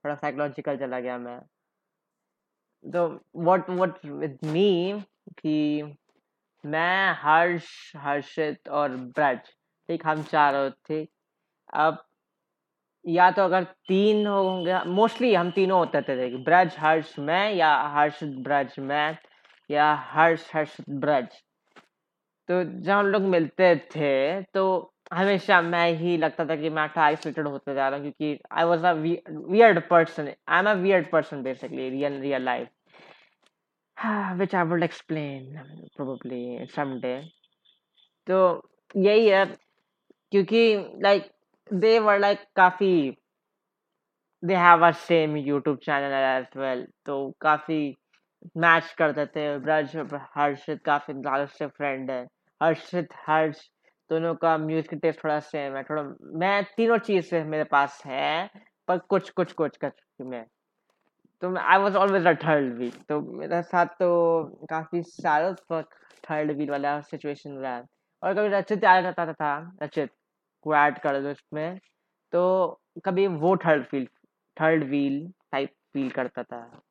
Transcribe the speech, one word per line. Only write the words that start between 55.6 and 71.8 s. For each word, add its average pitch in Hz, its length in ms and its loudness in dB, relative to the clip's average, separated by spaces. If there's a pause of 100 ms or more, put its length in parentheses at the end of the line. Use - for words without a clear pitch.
है, 135 60 -8
थोड़ा, 143 400 -8
मैं 190 420 -2 (120)
तीनों 226 220 2
चीज़ 196 260 0
से 165 200 -2
मेरे 151 200 -4
पास 143 420 0
है, 147 440 -4 (380)
पर 185 100 0
कुछ, 190 320 -2
कुछ, 175 220 -4
कुछ, 151 240 -4
कुछ 143 160 -8 (280)
में। 123 240 -12 (960)
तो 180 100 -6
मैं, 180 120 -4
I 190 180 8
was 196 220 0
always 190 240 2
a 160 180 4
third 139 340 0
wheel, 120 300 -10
तो 151 120 -4
मेरे 165 420 -6
साथ 175 240 0
तो 170 580 0
काफी 160 580 -8
सालों 170 520 -2
तक 160 340 -8 (420)
थर्ड 151 220 -2
व्हील 143 180 -4
वाला 143 300 -2
सिचुएशन 143 500 -12
रहा 131 260 -10
है। 123 80 -14 (380)
और 190 120 -2
कभी 208 140 0
रचित 202 360 -2
आ 185 160 8
जाता 175 320 -4
था, 160 500 -6
रचित 147 280 -6 (520)
को 151 120 -2
ऐड 147 240 4
कर 139 220 -2
दो 143 100 -6
इसमें, 156 480 -10 (540)